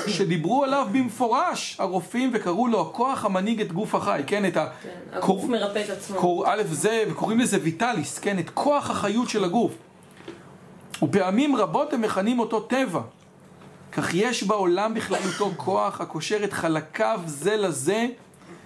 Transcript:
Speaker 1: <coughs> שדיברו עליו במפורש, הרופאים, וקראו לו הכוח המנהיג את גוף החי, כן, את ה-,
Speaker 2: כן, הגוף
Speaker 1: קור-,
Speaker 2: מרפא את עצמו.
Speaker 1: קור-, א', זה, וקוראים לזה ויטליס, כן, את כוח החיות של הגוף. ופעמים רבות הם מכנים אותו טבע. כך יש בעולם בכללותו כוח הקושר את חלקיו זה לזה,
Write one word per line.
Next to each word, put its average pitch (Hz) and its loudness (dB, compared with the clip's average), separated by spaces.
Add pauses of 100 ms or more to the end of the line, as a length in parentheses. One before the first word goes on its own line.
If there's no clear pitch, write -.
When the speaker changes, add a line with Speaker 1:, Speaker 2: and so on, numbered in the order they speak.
Speaker 1:
<coughs> 202 -2
שדיברו 185 2
עליו 269 2
במפורש, 247 0
הרופאים, 196 0
וקראו 202 0
לו 226 2
הכוח 240 0
המנהיג 208 2
את 170 -2
גוף 202 -2
החי, 190 0
כן, 202 2
את 175 0
ה-, 156 2 (160)
Speaker 2:
כן, - -14 (240)
הגוף 185 -4
Speaker 1:
קור-, 190 2
Speaker 2:
מרפא 208 0
את 202 -6
עצמו. 190 -8
Speaker 1:
קור-, 180 2
א', 190 2
זה, 214 2
וקוראים 214 0
לזה 208 4
ויטליס, 165 -2
כן, 202 -2
את 165 -4
כוח 285 2
החיות 214 0
של 208 0
הגוף. 185 2 (1300)
ופעמים 196 4
רבות 214 2
הם 262 0
מכנים 220 0
אותו 226 0
טבע. 214 0 (920)
כך - -2
יש 233 2
בעולם 202 2
בכללותו 190 -2
כוח 202 0
הקושר 202 -4
את 202 -2
חלקיו 170 0
זה 160 -2
לזה, 190 0 (600)